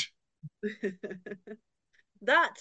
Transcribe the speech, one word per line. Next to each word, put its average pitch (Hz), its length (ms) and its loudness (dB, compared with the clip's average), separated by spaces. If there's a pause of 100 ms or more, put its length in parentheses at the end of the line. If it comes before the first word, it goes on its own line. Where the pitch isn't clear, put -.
(640)
<laughs> 208 140 -4 (1500)
That 294 380 4